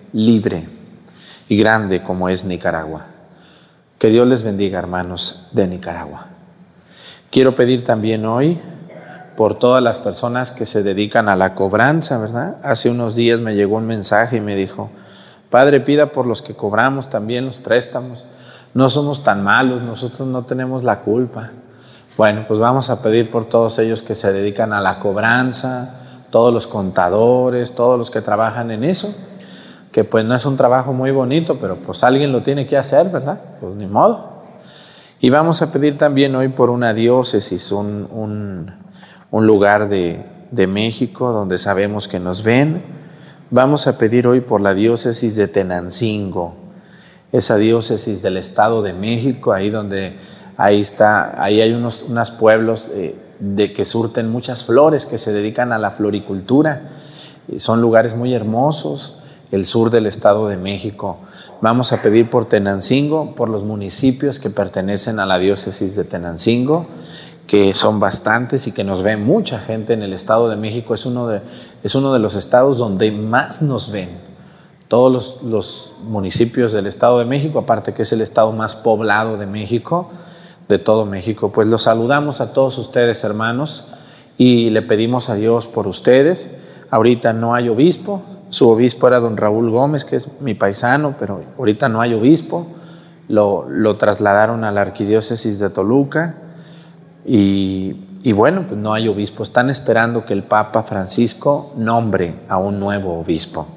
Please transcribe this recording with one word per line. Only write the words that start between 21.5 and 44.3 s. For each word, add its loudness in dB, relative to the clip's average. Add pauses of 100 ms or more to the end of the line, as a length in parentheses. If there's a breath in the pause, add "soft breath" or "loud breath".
Bueno, 2
pues 0
vamos 2
a -4
pedir 2
por -4
todos 2
ellos 0
que -8
se 0
dedican -2
a 0
la 0
cobranza, -4
todos 6
los 0
contadores, 0
todos 2
los -6
que -4
trabajan -2
en -4
eso, -2 (800 loud breath)
que 2
pues 0
no 2
es -2
un 0
trabajo 2
muy -2
bonito, 0
pero -4
pues -6
alguien 4
lo 0
tiene -2
que 0
hacer, 2
¿verdad? -4 (220)
Pues -10
ni -10
modo. 0 (800 loud breath)
Y 4
vamos 2
a -2
pedir 0
también 2
hoy 0
por 2
una 0
diócesis, 0
un, -6
un, -8 (580 loud breath)
un 4
lugar 6
de, -2 (260)
de 2
México -2
donde -2
sabemos -2
que -6
nos -6
ven. 2 (720 loud breath)
Vamos 4
a 0
pedir 2
hoy 4